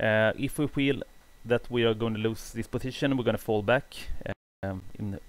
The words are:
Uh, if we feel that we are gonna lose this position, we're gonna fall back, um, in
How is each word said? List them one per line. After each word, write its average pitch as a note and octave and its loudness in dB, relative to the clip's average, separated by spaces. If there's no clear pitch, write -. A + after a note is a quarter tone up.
Uh, A2 4
if C3+ -4
we D3+ 2
feel C#3 0
that A#2+ 0
we A#2+ 2
are A2+ 6
gonna A2 -2
lose A2 -2
this A2 -6
position, C3 -2
we're B2+ 0
gonna G#2+ 2
fall G#2+ 0
back, A#2+ 2
um, G2 -6
in G2+ -6